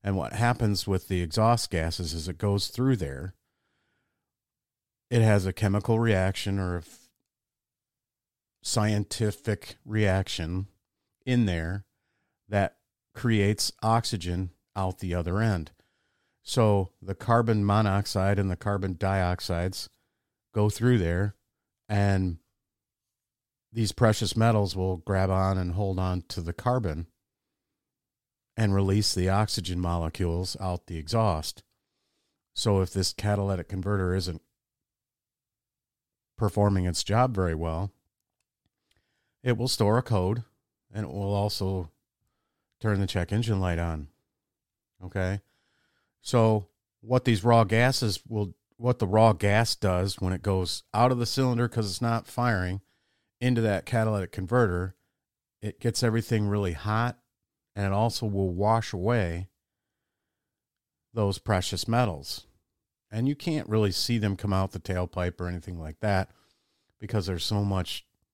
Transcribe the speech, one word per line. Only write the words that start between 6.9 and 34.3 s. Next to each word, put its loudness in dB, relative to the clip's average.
scientific -2
reaction -2
in 2
there -2
that 0
creates 0
oxygen -2
out -4
the -4
other -2
end. -2
So 2
the -8
carbon 2
monoxide 2
and 0
the -2
carbon -4
dioxides -2
go 2
through 4
there, 0
and 2
these 0
precious 2
metals 2
will -2
grab 0
on 2
and -2
hold -2
on -2
to -8
the -6
carbon -2
and 4
release 2
the 2
oxygen 0
molecules -2
out -6
the -10
exhaust. -2
So 0
if -2
this -2
catalytic -2
converter -2
isn't -4